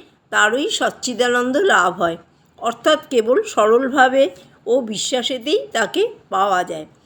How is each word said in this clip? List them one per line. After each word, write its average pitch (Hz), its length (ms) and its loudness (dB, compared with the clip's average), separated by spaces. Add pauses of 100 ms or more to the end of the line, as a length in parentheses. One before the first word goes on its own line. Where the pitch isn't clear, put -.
(300)
তারই 220 400 0
সচ্চিদানন্দ 247 880 -2
লাভ 185 360 2
হয়, 170 240 -4 (400)
অর্থাৎ 294 420 -2 (100)
কেবল 247 340 2
সরলভাবে 262 880 2 (360)
ও 247 160 0
বিশ্বাসেতেই 247 920 -4
তাকে 277 420 -2 (160)
পাওয়া 190 340 0
যায়। 160 220 -10 (200)